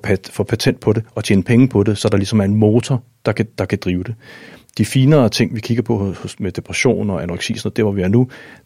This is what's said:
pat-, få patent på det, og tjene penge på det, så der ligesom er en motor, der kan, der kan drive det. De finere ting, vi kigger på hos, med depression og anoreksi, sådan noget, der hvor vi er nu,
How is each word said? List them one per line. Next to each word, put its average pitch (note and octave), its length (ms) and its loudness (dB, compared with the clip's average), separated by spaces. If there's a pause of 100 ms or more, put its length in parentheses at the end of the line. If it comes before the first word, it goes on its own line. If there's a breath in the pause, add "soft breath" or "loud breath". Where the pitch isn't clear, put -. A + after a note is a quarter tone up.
pat-, - 240 -2
få G#2 120 -4
patent - 360 -2
på G#2+ 140 0
det, A2 100 -4 (120)
og G#2 80 -6
tjene G2 200 2
penge B2+ 240 4
på G2+ 160 2
det, G#2 140 0
så A2 120 -2
der G#2 80 2
ligesom G2 220 0
er G2 60 2
en G2+ 100 0
motor, A2 480 2 (220)
der A2 60 0
kan, G#2+ 160 -2 (100)
der G2 80 -2
kan G2 160 -4
drive F2+ 220 -2
det. A2+ 120 -10 (600 loud breath)
De G#2+ 80 2
finere C3 440 4
ting, - 260 -2
vi A2 40 -8
kigger A#2 240 -2
på A2+ 140 -2
hos, - 420 -8
med F#2+ 120 -4
depression G#2 580 -2
og E2+ 140 -4
anoreksi, F2 300 -6
sådan - 140 -10
noget, G2 100 -8
der A2+ 60 2
hvor G#2 80 0
vi G2+ 100 -2
er F#2 60 0
nu, B2 200 4 (380 loud breath)